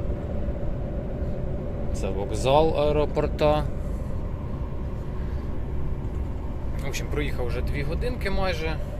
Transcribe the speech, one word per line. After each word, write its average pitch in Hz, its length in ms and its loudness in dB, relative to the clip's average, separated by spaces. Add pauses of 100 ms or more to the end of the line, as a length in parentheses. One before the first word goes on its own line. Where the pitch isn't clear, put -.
(1900)
Це 101 160 0
вокзал 131 720 4
аеропорта. 151 840 2 (3250)
В 135 40 0
общем, 139 220 -2
проїхав 135 360 0
вже 123 160 0
дві 143 200 0
годинки 220 480 0
майже, 175 460 2 (240)